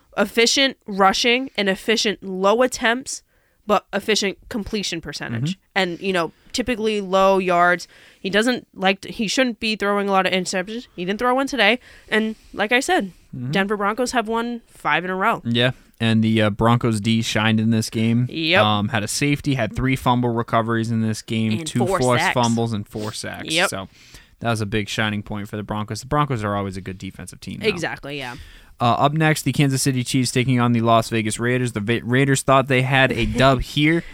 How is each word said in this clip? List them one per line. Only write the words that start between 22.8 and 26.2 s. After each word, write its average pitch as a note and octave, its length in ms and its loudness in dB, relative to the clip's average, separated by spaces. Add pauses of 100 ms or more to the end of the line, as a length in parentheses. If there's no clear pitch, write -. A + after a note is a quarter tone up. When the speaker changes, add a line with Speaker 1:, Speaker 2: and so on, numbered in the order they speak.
Speaker 2:
four G#2+ 260 -8
sacks. F#2 420 -10
Speaker 1:
Yep. F3 160 2
Speaker 2:
So G2 180 -10 (520)
that A#2 100 -2
was A2 100 0
a G#2+ 60 -2
big G2+ 240 -2
shining G#2+ 320 -2
point G#2 260 -10
for - 80 -10
the G#2+ 60 -8
Broncos. G#2+ 400 -6
The B2+ 60 -16
Broncos C#3 360 0